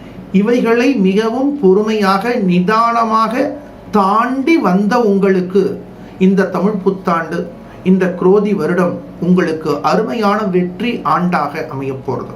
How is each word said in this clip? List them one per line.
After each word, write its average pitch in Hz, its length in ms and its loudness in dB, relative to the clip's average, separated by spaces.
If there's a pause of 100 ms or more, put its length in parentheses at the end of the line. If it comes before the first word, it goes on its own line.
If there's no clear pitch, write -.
(320)
இவைகளை 233 640 2
மிகவும் 220 640 0
பொறுமையாக, 202 760 2
நிதானமாக 226 1200 0 (360)
தாண்டி 247 680 2
வந்த 208 440 2
உங்களுக்கு 196 840 2 (360)
இந்த 190 240 4
தமிழ் 185 400 0
புத்தாண்டு, 175 640 -2 (340)
இந்த 180 380 2
குரோதி 196 340 4
வருடம் 175 420 0 (240)
உங்களுக்கு 160 600 0
அருமையான 208 600 0
வெற்றி 190 640 -2
ஆண்டாக 160 640 -2
அமையப் 135 400 -8
போறது. - 280 -8